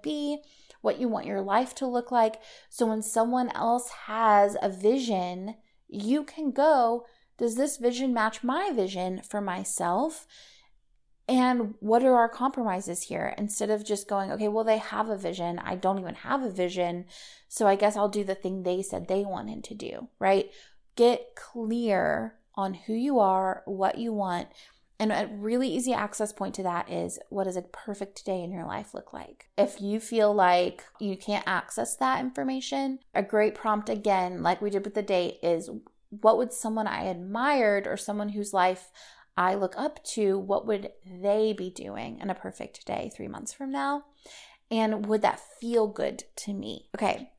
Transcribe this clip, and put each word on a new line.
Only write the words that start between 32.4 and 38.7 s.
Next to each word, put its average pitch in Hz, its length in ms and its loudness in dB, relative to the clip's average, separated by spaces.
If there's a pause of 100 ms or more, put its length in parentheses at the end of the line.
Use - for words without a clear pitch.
a 202 80 2
great 214 320 4
prompt, 214 340 -2
again, 190 540 0
like 175 180 2
we 208 80 -2
did 196 160 0
with 202 80 -6
the 214 80 -2
date, 190 420 0
is 170 280 0 (400)
what 214 260 4
would 247 160 0
someone 220 340 -2
I - 180 -4
admired 202 840 2
or - 100 -4
someone 208 340 -4
whose 202 220 -6
life 185 380 2 (480)